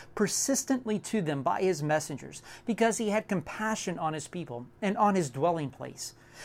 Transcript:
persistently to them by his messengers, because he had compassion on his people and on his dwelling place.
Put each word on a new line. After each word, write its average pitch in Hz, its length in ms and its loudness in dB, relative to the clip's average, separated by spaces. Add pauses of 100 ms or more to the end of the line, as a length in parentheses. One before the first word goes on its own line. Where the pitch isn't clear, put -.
(140)
persistently 226 880 2
to - 200 -2
them 147 220 0
by 139 180 2
his 185 220 2
messengers, 151 600 -2 (220)
because 226 320 4
he 214 140 0
had 214 180 0
compassion 196 720 -2
on 160 160 0
his 156 140 -6
people 123 380 -8 (140)
and 202 160 2
on 208 180 6
his 175 140 2
dwelling 151 400 0
place. - 460 -10 (300)